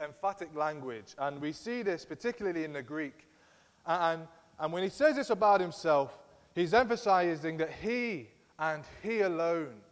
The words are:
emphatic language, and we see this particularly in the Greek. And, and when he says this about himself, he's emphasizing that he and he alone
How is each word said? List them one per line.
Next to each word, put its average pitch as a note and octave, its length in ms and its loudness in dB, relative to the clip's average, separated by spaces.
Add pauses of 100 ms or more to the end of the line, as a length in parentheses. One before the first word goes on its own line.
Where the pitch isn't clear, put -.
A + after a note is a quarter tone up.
emphatic E3 520 -6
language, C#3 640 -4
and C#3+ 200 -2
we D3 120 -4
see A#3+ 320 -6
this F3+ 200 -2
particularly F#3 600 -4
in D#3 100 -6
the C#3 100 -6
Greek. D3 440 -8 (600)
And, E3 400 0 (320)
and D#3 120 -2
when F3 120 -2
he F#3+ 60 0
says C#4+ 260 4
this C4+ 160 -2
about G3+ 300 6
himself, D3+ 580 2 (340)
he's E3+ 220 2
emphasizing F3+ 800 2
that D#3 140 -2
he A3 560 -4 (320)
and D#3 240 -2 (180)
he A3 200 0
alone E3 560 0 (140)